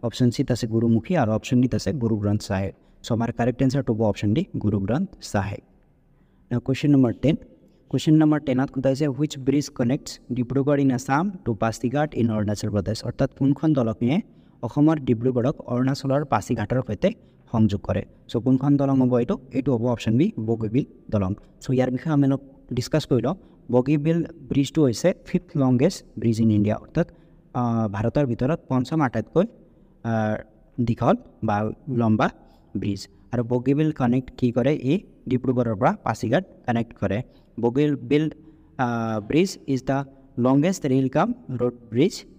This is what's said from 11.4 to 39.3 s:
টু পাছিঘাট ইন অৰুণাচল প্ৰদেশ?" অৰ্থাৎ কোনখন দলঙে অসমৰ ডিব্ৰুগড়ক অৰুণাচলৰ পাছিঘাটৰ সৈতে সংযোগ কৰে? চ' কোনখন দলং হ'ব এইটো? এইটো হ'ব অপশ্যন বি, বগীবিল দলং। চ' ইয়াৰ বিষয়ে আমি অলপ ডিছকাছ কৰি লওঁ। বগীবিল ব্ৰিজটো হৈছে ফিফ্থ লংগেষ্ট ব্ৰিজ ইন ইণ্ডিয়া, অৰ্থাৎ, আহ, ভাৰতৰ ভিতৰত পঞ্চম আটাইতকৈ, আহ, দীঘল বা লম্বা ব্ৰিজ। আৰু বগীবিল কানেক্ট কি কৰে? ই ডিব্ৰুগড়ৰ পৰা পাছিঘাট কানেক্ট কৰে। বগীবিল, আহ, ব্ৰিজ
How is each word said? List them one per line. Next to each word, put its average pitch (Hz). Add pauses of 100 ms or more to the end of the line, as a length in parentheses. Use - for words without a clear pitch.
টু 120
পাছিঘাট 123
ইন 117
অৰুণাচল 107
প্ৰদেশ?" 104
অৰ্থাৎ 120 (120)
কোনখন 143
দলঙে 123 (400)
অসমৰ 147
ডিব্ৰুগড়ক 123
অৰুণাচলৰ 135
পাছিঘাটৰ 117
সৈতে 139 (400)
সংযোগ 104
কৰে? - (220)
চ' -
কোনখন 131
দলং 135
হ'ব 123
এইটো? 120 (120)
এইটো 135
হ'ব 117
অপশ্যন 117
বি, 190 (140)
বগীবিল 110 (260)
দলং। 101 (280)
চ' -
ইয়াৰ 127
বিষয়ে 143
আমি 143
অলপ 135 (320)
ডিছকাছ 127
কৰি 127
লওঁ। 156 (360)
বগীবিল 151
ব্ৰিজটো -
হৈছে 143 (120)
ফিফ্থ -
লংগেষ্ট 131 (140)
ব্ৰিজ 113
ইন 113
ইণ্ডিয়া, 104
অৰ্থাৎ, - (460)
আহ, 117
ভাৰতৰ 113
ভিতৰত 127
পঞ্চম 135
আটাইতকৈ, 127
আহ, - (460)
দীঘল 120 (280)
বা 107 (180)
লম্বা 117 (480)
ব্ৰিজ। 101 (240)
আৰু 117
বগীবিল 131
কানেক্ট 131
কি 123
কৰে? 127
ই 147 (300)
ডিব্ৰুগড়ৰ 123
পৰা 139
পাছিঘাট 123 (220)
কানেক্ট 117
কৰে। 156 (400)
বগীবিল, 139 (480)
আহ, 113
ব্ৰিজ 180 (100)